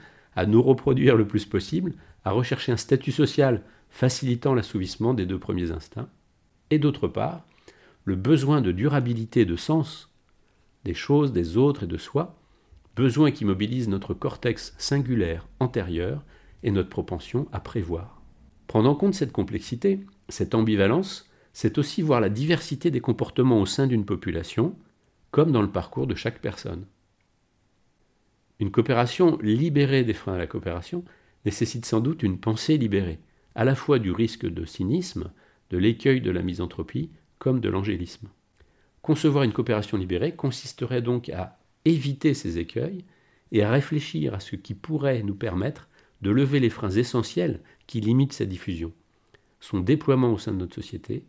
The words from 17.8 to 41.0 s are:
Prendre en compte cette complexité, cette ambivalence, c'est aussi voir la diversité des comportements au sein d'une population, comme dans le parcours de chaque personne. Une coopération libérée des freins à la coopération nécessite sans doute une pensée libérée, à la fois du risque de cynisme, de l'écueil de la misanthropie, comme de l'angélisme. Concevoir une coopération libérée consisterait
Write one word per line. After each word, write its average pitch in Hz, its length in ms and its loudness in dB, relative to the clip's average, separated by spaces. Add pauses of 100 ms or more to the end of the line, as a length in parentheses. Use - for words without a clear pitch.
Prendre 110 200 4
en 143 60 4
compte 196 200 2
cette 139 180 -4
complexité, - 680 -2 (280)
cette - 260 -4
ambivalence, 110 720 2 (240)
c'est - 260 -2
aussi 143 240 -2
voir 143 180 4
la 104 80 2
diversité 147 640 -2
des 127 80 0
comportements 123 600 2
au 95 60 2
sein 135 220 0
d'une 113 160 2
population, 95 720 -2 (560)
comme 160 180 4
dans 117 120 4
le 98 80 0
parcours 95 360 -4
de 120 80 -2
chaque - 260 -8
personne. 95 440 -8 (1800)
Une 101 100 0
coopération 123 720 2
libérée 135 640 2
des 110 80 0
freins 95 220 -6
à 92 40 -2
la 85 80 -4
coopération 90 580 -6 (400)
nécessite 117 420 -2
sans 110 140 2
doute 143 220 -2
une 92 160 0
pensée 113 380 0
libérée, 98 420 0 (360)
à 113 100 0
la 131 100 4
fois 135 240 2
du 98 140 0
risque 110 340 -2
de 85 180 -6
cynisme, 95 680 -4 (380)
de 90 80 -2
l'écueil 117 420 2
de 107 100 -2
la 90 120 0
misanthropie, 90 680 -6 (280)
comme 131 220 0
de 104 80 -2
l'angélisme. 95 600 -4 (720)
Concevoir 147 420 2
une 110 80 2
coopération 110 440 -2
libérée 92 400 -2
consisterait 127 640 -4